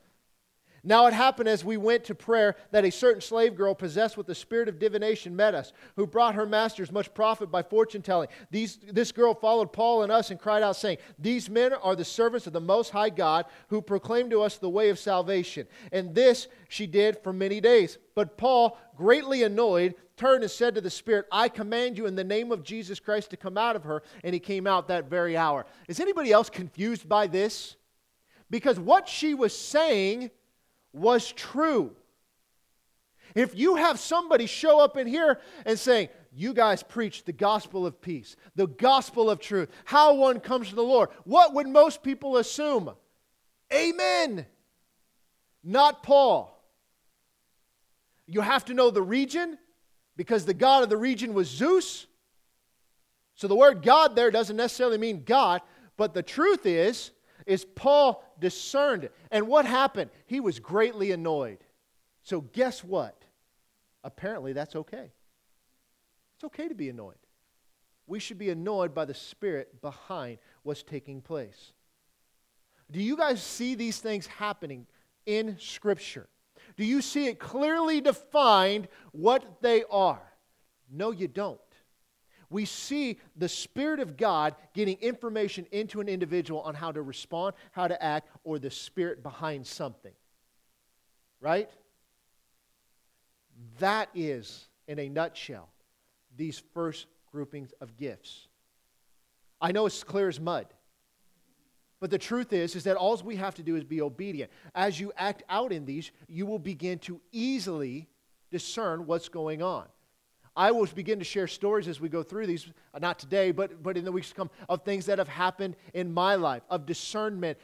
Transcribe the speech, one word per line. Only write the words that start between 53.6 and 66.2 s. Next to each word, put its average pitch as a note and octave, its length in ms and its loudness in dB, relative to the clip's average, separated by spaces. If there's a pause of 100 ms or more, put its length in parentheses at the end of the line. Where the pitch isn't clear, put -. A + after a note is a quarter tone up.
God C#4+ 320 8
there A#3 160 4
doesn't G#3+ 260 -2
necessarily A#3 400 0
mean G#3+ 280 -6
God, G#3+ 360 4 (340)
but G#3 180 -2
the F3+ 100 -4
truth F4+ 420 0
is, F3+ 460 0 (340)
is F#3+ 180 0
Paul C#4 600 2 (160)
discerned G#3 640 -2
it. - 100 -16 (160)
And G#3+ 160 0
what C#4 180 6
happened? B3 460 0 (140)
He C4+ 160 -6
was E3+ 180 -4
greatly G#3 520 -2
annoyed. D#3 520 -4 (600)
So E3+ 180 -6
guess A3 420 -4
what? F3 400 -6 (800)
Apparently C#3+ 480 -12
that's C#3+ 240 -10
okay. G#3+ 380 -14 (1200)